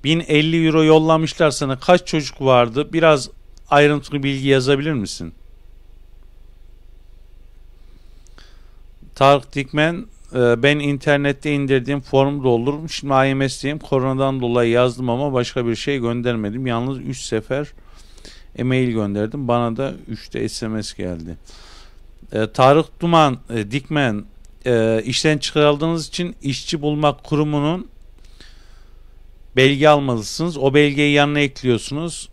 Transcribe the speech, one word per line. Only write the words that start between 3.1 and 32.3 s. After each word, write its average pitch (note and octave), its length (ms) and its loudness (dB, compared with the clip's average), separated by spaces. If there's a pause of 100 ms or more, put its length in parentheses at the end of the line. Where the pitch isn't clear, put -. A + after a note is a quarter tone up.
ayrıntılı D3 540 2
bilgi C#3 240 -4
yazabilir C#3 460 2
misin? F2+ 400 -8 (3750)
Tarık C#3 400 4
Dikmen, D3+ 500 -2 (300)
e, A#2+ 280 2
"Ben D3 160 4
internette C#3+ 760 -2
indirdiğim C3+ 480 -2
formu C#3 420 2
doldurdum. C3+ 460 0
Şimdi C#3 240 -6
I C3+ 220 2
M C3+ 140 0
S'teyim. C#3+ 300 -8
Koronadan C3+ 640 -2
dolayı A#2+ 300 0
yazdım B2 380 0
ama C3 240 -2
başka A#2+ 340 -2
bir A#2 80 -2
şey C#3+ 240 -4
göndermedim. A#2 680 -4
Yalnız B2+ 320 -4
üç C3+ 220 -10
sefer B2+ 460 -6 (880)
e-mail B2+ 360 0
gönderdim. A2 560 -4
Bana A#2+ 300 -2
da C3+ 160 -6 (140)
üçte A2+ 420 -8
S - 180 -10
M A2 160 -6
S - 200 -12
geldi." E2+ 340 -10 (960)
E, A2 200 -4
Tarık C#3 500 4
Duman, D#3+ 360 4 (120)
e, G#2+ 220 -4
Dikmen, C3+ 540 -2 (400)
e, A2+ 400 2
"işten D3+ 320 0
çıkarıldığınız D3+ 680 0
için F3 340 -8
işçi C#3 400 -6
bulma D3 360 0
kurumunun D3+ 680 -2 (1700)
belge C#3 320 4
almalısınız. C#3+ 680 2
O C3 160 0
belgeyi D3 400 2
yanına D3 260 2
ekliyorsunuz. C#3 920 -4